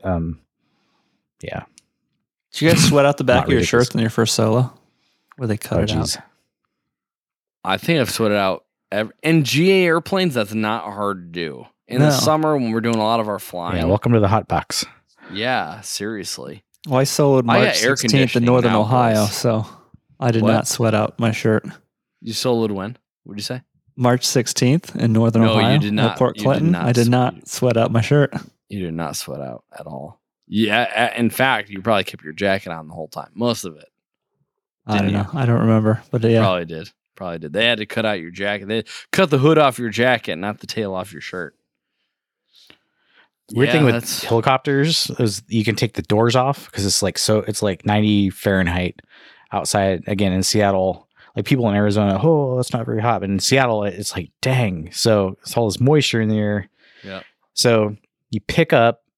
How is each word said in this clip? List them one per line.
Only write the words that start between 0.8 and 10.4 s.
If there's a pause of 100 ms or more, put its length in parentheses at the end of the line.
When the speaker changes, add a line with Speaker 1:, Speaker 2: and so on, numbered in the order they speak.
Speaker 1:
yeah. (880)
Speaker 2:
Did
you
guys
sweat
out
the
back
Speaker 1:
Not
Speaker 2:
of
your
Speaker 1:
ridiculous.
Speaker 2:
shirts
on
your
first
solo? (680)
Where
they
cut
Speaker 1:
Oh,
Speaker 2:
it
out?
Speaker 1:
jeez. (1400)
Speaker 3:
I
think
I've
sweated
out (260)
ev-, (120)
in
G
A
airplanes.
That's